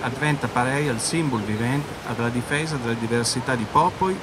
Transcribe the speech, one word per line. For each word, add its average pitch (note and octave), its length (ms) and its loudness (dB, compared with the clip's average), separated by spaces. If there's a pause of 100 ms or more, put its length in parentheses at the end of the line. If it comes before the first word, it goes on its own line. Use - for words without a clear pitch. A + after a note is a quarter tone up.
diventa C#3 400 0
per B2 160 2
lei C#3+ 220 2
il A#2 120 0
simbolo C3 460 0
vivente A#2 440 0 (260)
della A#2 160 0
difesa D3 460 -2
della A#2 180 0
diversità A#2 600 0
di A2+ 160 0
popoli F3+ 520 2